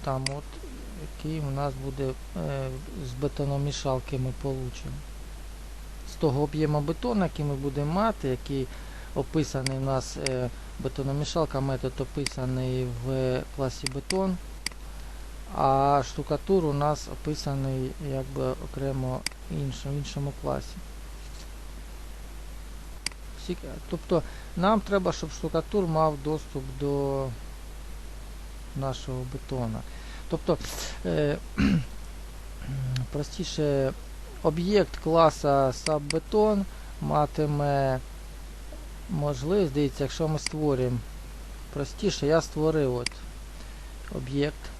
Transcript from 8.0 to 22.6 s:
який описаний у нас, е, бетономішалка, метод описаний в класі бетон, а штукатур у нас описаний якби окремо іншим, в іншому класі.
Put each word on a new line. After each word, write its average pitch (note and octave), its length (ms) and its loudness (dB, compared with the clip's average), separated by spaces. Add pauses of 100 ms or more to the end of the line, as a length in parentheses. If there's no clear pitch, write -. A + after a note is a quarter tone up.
який C3 380 0 (480)
описаний C3+ 640 0
у - 20 -2
нас, C3+ 360 0 (120)
е, B2+ 220 0 (280)
бетономішалка, C#3+ 840 0
метод C3+ 400 0
описаний B2+ 840 0 (180)
в C3 380 2 (140)
класі C3+ 380 -2
бетон, F#3+ 420 2 (1200)
а C#3 500 6
штукатур D#3+ 580 2
у D3 80 4
нас C#3+ 360 2
описаний C3+ 840 0 (220)
якби C3 380 0
окремо C3 680 -2 (300)
іншим, C#3 420 -2
в - 20 0
іншому C#3+ 380 -2 (100)
класі. C3+ 340 -2 (2750)